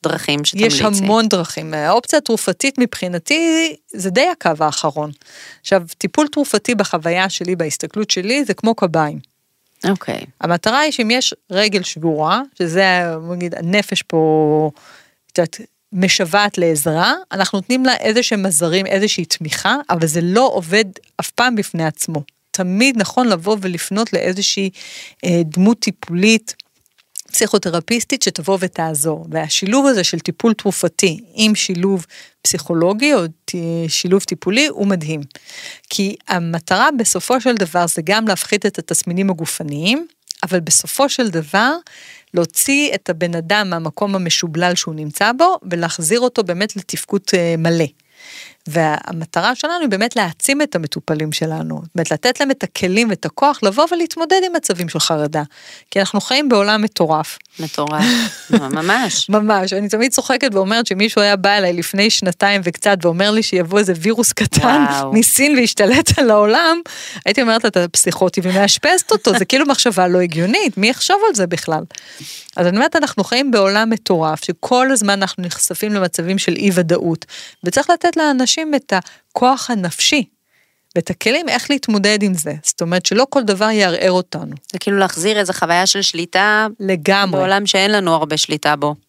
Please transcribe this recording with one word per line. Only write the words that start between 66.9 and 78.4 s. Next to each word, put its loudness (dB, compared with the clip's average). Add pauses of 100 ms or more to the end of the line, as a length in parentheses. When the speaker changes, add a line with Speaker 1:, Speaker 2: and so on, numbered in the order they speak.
Speaker 2:
הייתי 0
אומרת, 2
"אתה 2
פסיכוטי 0
ומאשפזת 2
אותו, 2
זה 2
כאילו 2
מחשבה 2
לא 4
הגיונית, 0
מי 2
יחשוב 0 (120)
על 0
זה 0
בכלל?" -4 (720)
אז 0
אני 0
אומרת, 2
אנחנו 0
חיים 0
בעולם 2
מטורף, -2
שכל 0
הזמן 2
אנחנו -4
נחשפים -4
למצבים -2
של 0
אי-ודאות, 0 (380)
וצריך 0
לתת 2
לאנשים 0